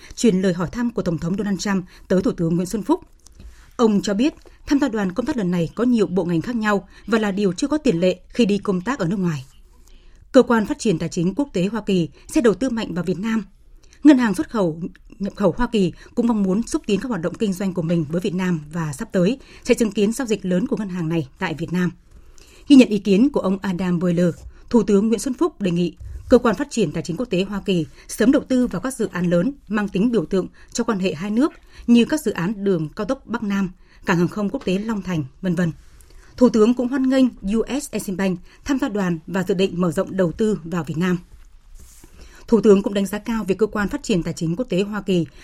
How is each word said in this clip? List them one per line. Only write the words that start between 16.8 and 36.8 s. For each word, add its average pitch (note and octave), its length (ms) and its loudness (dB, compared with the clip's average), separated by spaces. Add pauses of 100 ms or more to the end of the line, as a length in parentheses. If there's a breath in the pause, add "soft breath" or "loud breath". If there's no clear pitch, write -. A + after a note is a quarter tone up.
tiến G3 140 0
các B3+ 100 -6
hoạt G3 120 -4
động E3 120 -4
kinh G3 200 -2
doanh F#3 200 -4
của F3+ 80 -4
mình E3 280 0
với E3+ 120 -2
Việt F#3 120 -2
Nam F3+ 280 -2 (100)
và D#3+ 220 -6
sắp - 180 -10
tới G3 280 2 (240 loud breath)
sẽ B3+ 100 4
chứng A#3 180 0
kiến G3+ 200 0
giao B3 160 -4
dịch G3+ 180 -2
lớn F3+ 220 0
của G#3+ 100 -2
ngân G#3 120 -6
hàng F3+ 200 -4
này E3 180 -2 (120)
tại E3+ 140 -4
Việt D3+ 200 -8
Nam. F3+ 180 0 (760 soft breath)
Ghi F#3+ 80 8
nhận B3+ 140 10
ý G#3 100 0
kiến G#3 300 4
của C#4 100 -2
ông F#3+ 220 0
Adam F3+ 380 -2
Boehler, F3 360 2 (340 soft breath)
Thủ A3 140 4
tướng G3+ 240 2
Nguyễn A3 120 0
Xuân C4 140 -4
Phúc D#4+ 280 -2
đề F#3 100 0
nghị F3 240 -2 (340 loud breath)
Cơ B3 80 8
quan A3+ 180 2
Phát C#4+ 160 -4
triển F3+ 200 -2
Tài D#3+ 120 -6
chính E3 140 -6
Quốc B3 120 -6
tế F3+ 140 0
Hoa G3 220 -8
Kỳ F3 200 0 (220 loud breath)
sớm A#3 240 2
đầu C#4 160 4
tư B3 200 2
vào F3 140 -6
các C4 120 -6
dự - 180 -4
án F3 180 -2
lớn F3+ 220 2 (160)
mang G#3 200 -2
tính A3 240 0
biểu G3 140 0
tượng F3+ 220 -2 (260 soft breath)
cho A#3 100 -4
quan A3+ 160 -2
hệ F3+ 140 -2
hai F3+ 180 -8
nước C4 200 2 (360 soft breath)
như A#3 180 6
các D4 160 -2
dự G#3+ 100 -4
án G3 320 -4
đường E3+ 320 0
cao G#3 100 -6
tốc - 200 -6
Bắc A3+ 180 -6
Nam, G3 260 -2 (360 soft breath)
cảng F#3 120 2
hàng F3 100 2
không G#3 220 -4
quốc - 160 -6
tế F#3 120 0
Long G#3+ 240 -4
Thành, F3 220 -4 (180)
vân F3+ 140 -2
vân. E3+ 160 0 (680 soft breath)
Thủ B3 120 6
tướng A3 240 4
cũng B3 140 -2